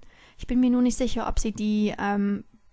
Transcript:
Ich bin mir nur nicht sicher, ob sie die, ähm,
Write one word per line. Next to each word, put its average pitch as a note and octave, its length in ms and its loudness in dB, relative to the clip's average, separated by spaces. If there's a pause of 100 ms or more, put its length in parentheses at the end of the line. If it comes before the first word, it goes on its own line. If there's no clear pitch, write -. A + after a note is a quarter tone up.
(380)
Ich - 100 -12
bin B3 120 2
mir B3+ 100 4
nur B3 120 4
nicht B3 160 2
sicher, A#3 300 -2
ob - 120 0
sie G#3+ 120 -2
die, G#3+ 480 0
ähm, G3+ 440 -2 (300)